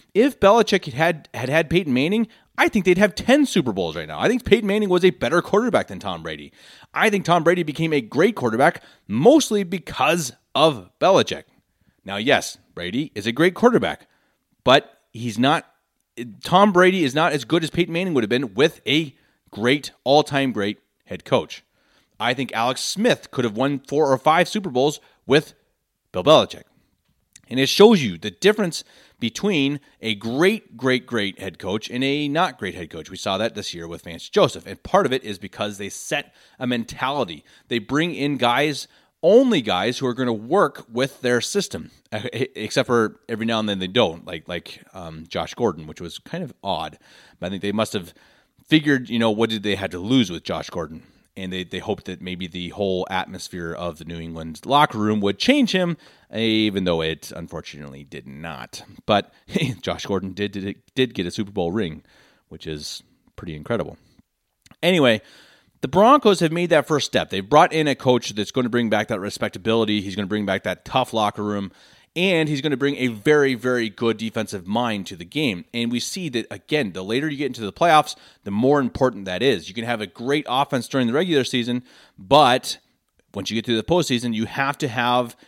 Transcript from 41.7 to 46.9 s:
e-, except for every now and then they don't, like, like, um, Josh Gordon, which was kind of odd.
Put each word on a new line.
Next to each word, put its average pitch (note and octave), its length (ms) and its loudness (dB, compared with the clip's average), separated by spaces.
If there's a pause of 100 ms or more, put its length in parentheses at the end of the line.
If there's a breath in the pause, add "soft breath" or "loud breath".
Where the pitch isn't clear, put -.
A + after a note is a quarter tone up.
e-, A2 400 -4
except A2 320 -2
for A#2 420 0
every A2+ 180 -6
now A2+ 140 0
and G#2+ 80 -2
then G2 120 -4
they F#2 80 -4
don't, F#2 380 0
like, E2 220 -12
like, - 340 -10 (120)
um, E2 340 -14
Josh - 260 -6
Gordon, E2 320 -2
which D2 140 -18
was E2+ 180 -12
kind F3 260 -10
of B2 180 -14
odd. D#2+ 360 -6 (400 soft breath)